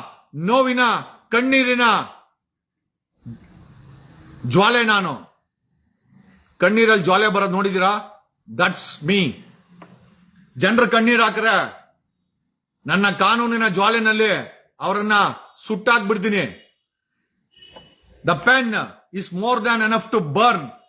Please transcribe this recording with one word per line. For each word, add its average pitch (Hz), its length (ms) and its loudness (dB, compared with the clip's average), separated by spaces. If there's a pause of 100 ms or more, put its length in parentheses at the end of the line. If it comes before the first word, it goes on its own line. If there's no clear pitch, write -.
(360)
ನೋವಿನ, 247 440 0 (520)
ಕಣ್ಣೀರಿನ 247 500 0 (2750)
ಜ್ವಾಲೆ 208 380 2
ನಾನು. 190 460 -2 (1300)
ಕಣ್ಣೀರಲ್ಲಿ 214 460 2
ಜ್ವಾಲೆ 190 240 2
ಬರೋದ್ 196 240 0
ನೋಡಿದೀರಾ? 190 400 0 (640)
That's 180 560 -4
me. 185 200 0 (1300)
ಜನರು 214 340 2
ಕಣ್ಣೀರ್ 233 300 4
ಹಾಕ್ರೆ 208 580 0 (1080)
ನನ್ನ 190 240 2
ಕಾನೂನಿನ 226 580 0
ಜ್ವಾಲೆನಲ್ಲಿ 214 640 0 (480)
ಅವರನ್ನ 202 340 -2 (540)
ಸುಟ್ಟಾಕ್ಬಿಡ್ತೀನಿ. 208 1040 -2 (1600)
The 165 120 0
pen 240 380 2 (400)
is 180 200 -8
more 233 240 -2
than 220 320 0
enough 226 200 -4
to 175 260 -2
burn. 208 300 2 (220)